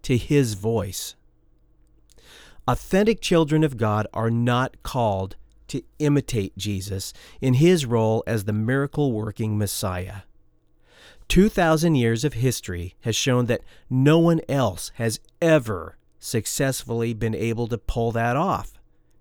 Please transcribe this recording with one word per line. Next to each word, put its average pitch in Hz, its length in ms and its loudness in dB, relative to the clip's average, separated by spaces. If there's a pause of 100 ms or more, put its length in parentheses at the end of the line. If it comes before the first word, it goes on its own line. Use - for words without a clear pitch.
to 127 140 0
his 127 380 2
voice. 104 600 -4 (1500)
Authentic 190 540 0
children 156 420 4
of 139 140 0
God 107 380 0
are 113 160 0
not 120 520 0
called 98 540 -2 (320)
to 139 140 -8 (160)
imitate 139 580 0
Jesus 98 560 -6 (280)
in 131 140 2
his 156 320 4
role 113 400 0
as 107 180 -2
the 104 80 -4
miracle-working 110 1080 -2
Messiah. 95 640 -6 (1080)
Two 190 200 6
thousand 160 480 2
years 113 280 2
of 143 100 -2
history 104 640 -4
has 113 160 -4
shown 123 300 0
that 117 160 -2 (280)
no 139 280 6
one 165 300 4
else 117 460 -2
has 117 240 -4 (240)
ever 113 540 2 (240)
successfully 117 920 -4
been 110 200 -4
able 117 320 -2
to 113 120 -6
pull 117 340 -2
that 117 240 0
off. 165 380 -2 (460)